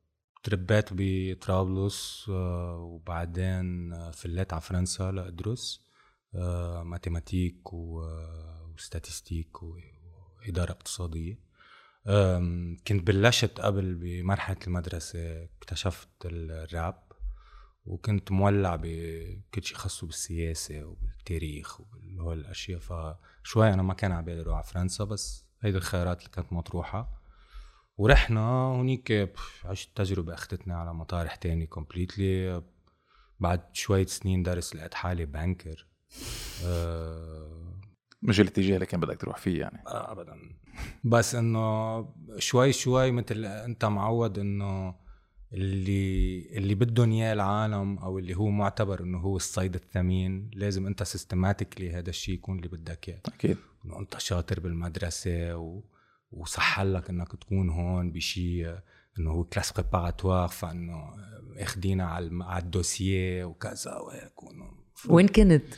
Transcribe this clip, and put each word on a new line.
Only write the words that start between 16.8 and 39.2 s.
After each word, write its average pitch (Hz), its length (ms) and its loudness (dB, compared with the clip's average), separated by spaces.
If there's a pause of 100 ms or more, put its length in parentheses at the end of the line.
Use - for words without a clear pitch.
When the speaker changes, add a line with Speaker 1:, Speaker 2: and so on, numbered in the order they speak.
Speaker 1:
وكنت 98 460 -2
مولع 98 440 4
بكل 82 880 -8
شي - 120 -8
خاصه - 320 -8
بالسياسة 80 800 -6
وبالتاريخ - 960 -6
وبالهول 87 580 -8
الأشياء. 90 400 -8
فشوي 87 960 2
أنا 95 100 4
ما 95 100 2
كان 92 180 0
عبالي 82 300 -4
أروح 80 140 0
على 78 80 -2
فرنسا، 92 400 -2
بس - 420 -6 (160)
هيدي 101 160 2
الخيارات 87 420 0
اللي - 100 -20
كانت - 240 -6
مطروحة. 87 680 -4 (760)
ورحنا 113 520 8
هونيك، 127 640 2
بف، - 540 0
عشت - 320 -8
تجربة 90 360 0
أخدتني 90 400 -8
على 82 200 -6
مطارح 82 420 -4
تاني 82 340 0 (100)
completely. 92 840 -2 (760)
بعد 87 220 2 (120)
شوية 95 320 4
سنين 92 380 0
درس 87 320 -2
لقيت 80 180 -12
حالي 87 320 -2
بانكر. 78 600 -4 (800)
آه، 82 1160 -6 (400)
Speaker 2:
مش 107 180 4
الاتجاه 98 360 6
اللي 92 100 0
كان 87 140 -2
بدك - 220 -2